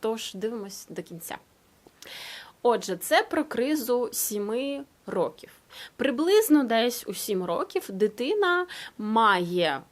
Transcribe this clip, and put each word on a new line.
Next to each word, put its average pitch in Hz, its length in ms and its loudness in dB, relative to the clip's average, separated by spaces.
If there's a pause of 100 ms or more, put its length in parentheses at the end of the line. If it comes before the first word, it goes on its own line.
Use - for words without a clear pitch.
тож 220 340 -4
дивимось 202 560 -8
до 175 120 -10
кінця. - 340 -12 (1300)
Отже, 196 340 0
це 330 260 2
про 320 220 -2
кризу 247 680 -2
сіми 254 720 -4 (220)
років. - 440 -4 (460)
Приблизно 302 680 4
десь 233 440 2
у 190 60 -8
сім 185 300 -2
років 180 440 -2
дитина 349 800 0 (320)
має, 180 920 2